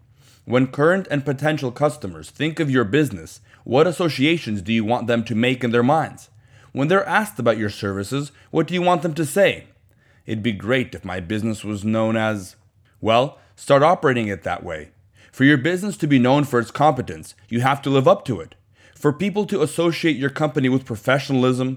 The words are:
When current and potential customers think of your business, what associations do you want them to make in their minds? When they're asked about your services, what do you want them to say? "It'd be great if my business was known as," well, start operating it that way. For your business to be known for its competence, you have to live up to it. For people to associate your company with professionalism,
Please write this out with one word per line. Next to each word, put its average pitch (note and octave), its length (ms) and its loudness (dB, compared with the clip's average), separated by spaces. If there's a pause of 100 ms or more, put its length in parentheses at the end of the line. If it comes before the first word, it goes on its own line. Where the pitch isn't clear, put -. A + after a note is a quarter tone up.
(460)
When B2+ 220 2
current E3 440 0
and C#3+ 140 -4
potential C#3+ 440 -2
customers G#2 600 -4
think D#3 320 -4
of D3 100 -2
your B2+ 140 4
business, G2+ 560 -2 (240)
what C#3+ 220 4
associations C#3 760 -2
do F#2 100 -4
you A2+ 140 2
want A#2 220 -2
them A#2 180 0
to A2+ 100 -4
make B2 300 0
in A#2 60 0
their A#2+ 120 2
minds? C#3 460 -2 (420)
When C#3 160 -2
they're F#3+ 180 2
asked G3+ 340 -2
about A#2 180 2
your G#2+ 120 -2
services, G2+ 640 -6 (200)
what D#3 160 0
do F3 60 -8
you F3+ 80 0
want F3 200 2
them E3 140 -4
to D#3+ 100 -2
say? C#3 400 0 (600)
"It'd A2 160 -6
be A2 120 -2
great G#2 420 -2
if E2+ 80 -14
my F#2 160 -8
business G#2 460 -4
was G2+ 180 -8
known A2 320 0
as," A2 400 -4 (460)
well, A#2+ 360 2 (200)
start C#3 260 4
operating C3 460 2
it F#2+ 140 -8
that F2 200 -6
way. D#2 280 -10 (380)
For - 140 -2
your D3 140 8
business F3 400 -2
to D#3+ 100 -4
be C#3+ 120 4
known C3+ 260 4
for B2 160 0
its A2 100 -6
competence, B2 640 -2 (140)
you A#2 100 -2
have C3+ 220 0
to C#3+ 80 -4
live C3+ 180 4
up - 180 4
to G2+ 140 -4
it. - 160 -14 (420)
For D3 140 0
people G3 360 -2
to F#3 140 -2
associate E3 540 0
your C3+ 140 -2
company C#3 400 0
with C3 160 0
professionalism, B2+ 920 0